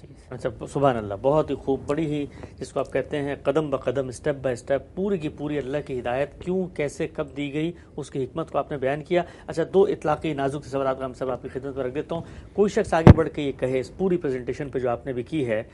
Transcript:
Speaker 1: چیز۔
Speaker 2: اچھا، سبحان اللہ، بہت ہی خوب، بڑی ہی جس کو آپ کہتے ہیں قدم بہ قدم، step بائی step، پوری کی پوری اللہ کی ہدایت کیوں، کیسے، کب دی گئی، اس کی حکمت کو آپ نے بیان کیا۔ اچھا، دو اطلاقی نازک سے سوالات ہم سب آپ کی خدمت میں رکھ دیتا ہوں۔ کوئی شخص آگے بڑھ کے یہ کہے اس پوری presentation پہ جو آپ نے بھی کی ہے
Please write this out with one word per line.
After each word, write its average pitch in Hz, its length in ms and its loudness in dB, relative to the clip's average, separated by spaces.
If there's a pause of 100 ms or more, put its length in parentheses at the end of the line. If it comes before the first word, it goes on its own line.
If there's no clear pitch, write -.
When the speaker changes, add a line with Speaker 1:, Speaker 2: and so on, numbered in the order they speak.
Speaker 1:
چیز۔ - 320 -18
Speaker 2:
اچھا، 120 340 -6
سبحان 139 300 4
اللہ، 101 260 -4
بہت 147 280 4
ہی 139 40 -2
خوب، 131 320 -2
بڑی 151 200 -2
ہی 147 200 -2 (300)
جس - 160 -12
کو 139 80 -2
آپ 127 120 -4
کہتے 139 240 -2
ہیں 143 260 -2
قدم 147 280 2
بہ 135 60 -2
قدم، 127 320 -2
step 143 340 -2
بائی 131 120 0
step، 131 280 -2 (120)
پوری 196 240 0
کی 151 100 -4
پوری 147 300 -4
اللہ 131 180 -4 (100)
کی 127 140 -4
ہدایت 127 280 0 (120)
کیوں، 180 260 -2 (100)
کیسے، 147 320 -2
کب 143 280 -6
دی 143 160 -4
گئی، 160 200 -2 (240)
اس 143 140 -8
کی 139 140 -2
حکمت 165 260 -6
کو 151 80 -2
آپ 139 120 -2
نے 151 60 -4
بیان 139 260 0
کیا۔ 175 200 2 (240)
اچھا، 160 160 -2 (120)
دو 190 80 8
اطلاقی 156 520 0
نازک 139 300 -2
سے 123 60 -14
سوالات 135 320 0
ہم 131 100 -6
سب 131 180 -4
آپ 123 120 -4
کی 135 60 -8
خدمت 131 280 -8
میں 135 80 -2
رکھ 127 100 -4
دیتا 151 200 -4
ہوں۔ 165 80 -4 (300)
کوئی 196 180 4
شخص 196 240 0
آگے 165 220 12
بڑھ 160 120 2
کے 147 140 -6
یہ 139 180 0
کہے 131 200 0
اس - 160 -8
پوری 185 200 2
presentation 131 520 -4
پہ 131 100 -4
جو 123 120 0
آپ 120 160 -4
نے 139 60 -4
بھی 123 100 -4
کی 143 240 -4
ہے 113 160 0 (120)